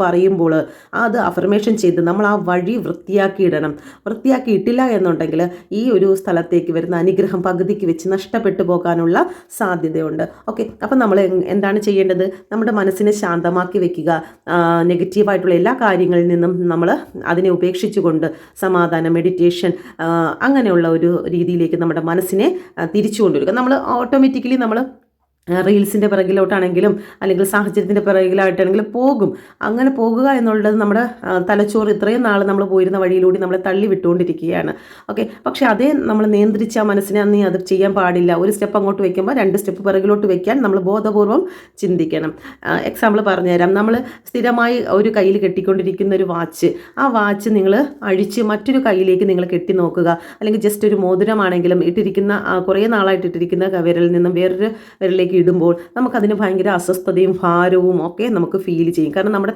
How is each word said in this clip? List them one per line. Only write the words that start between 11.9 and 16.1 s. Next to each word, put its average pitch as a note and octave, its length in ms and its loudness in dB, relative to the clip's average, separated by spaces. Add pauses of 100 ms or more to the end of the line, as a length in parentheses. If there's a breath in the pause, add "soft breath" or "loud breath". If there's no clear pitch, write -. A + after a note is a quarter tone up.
നമ്മുടെ G#3+ 200 0
മനസ്സിനെ G#3 400 2
ശാന്തമാക്കി F3+ 680 -2
വെക്കുക. E3 440 0 (260 loud breath)
ആ, E3+ 340 2
നെഗറ്റീവായിട്ടുള്ള F#3 720 0
എല്ലാ G#3 260 2
കാര്യങ്ങളിൽ F3 480 2